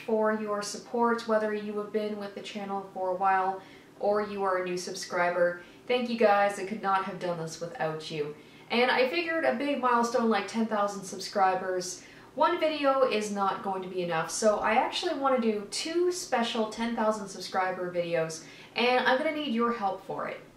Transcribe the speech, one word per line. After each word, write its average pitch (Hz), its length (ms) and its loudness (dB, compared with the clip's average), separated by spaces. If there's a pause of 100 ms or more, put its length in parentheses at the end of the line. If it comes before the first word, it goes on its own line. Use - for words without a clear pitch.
for 220 300 2
your 208 260 -2
support, 226 640 0
whether 214 280 2
you 208 240 -6
have 208 160 -6
been 214 240 -2
with 202 160 -10
the 202 80 -12
channel 196 500 -8
for 185 160 -4
a 185 80 0
while 190 460 2 (380)
or 208 200 2
you 202 220 -4
are 185 180 2
a 180 40 -2
new 180 120 -2
subscriber. 175 880 0 (240)
Thank 247 240 0
you 226 80 -2
guys, 202 400 4
I 190 80 -4
could 196 160 -6
not 190 220 2
have 185 160 -8
done 175 180 -4
this 160 220 -8
without 156 500 -6
you. 147 240 -4 (340)
And 240 220 4
I - 180 4
figured 330 360 0
a 254 100 2
big 277 260 -2
milestone 240 480 2
like 196 200 2
ten 226 180 0
thousand 202 380 -2
subscribers, 190 1000 -2 (320)
one 330 240 4
video 285 460 4
is 208 260 2
not 196 320 0
going 190 180 -4
to 180 80 -8
be 180 140 -4
enough, 165 260 0
so 214 300 2
I 214 160 2
actually 320 400 0
want 262 260 2
to 226 120 2
do 202 180 -6
two 349 400 0
special 233 580 -2
ten 233 280 -4
thousand 214 320 0
subscriber 185 640 -4
videos, 170 500 -2 (320)
and 247 320 2
I'm 254 120 4
gonna 311 180 0
need 277 180 -2
your 233 180 2
help 202 320 -4
for - 220 -6
it. - 140 -10 (160)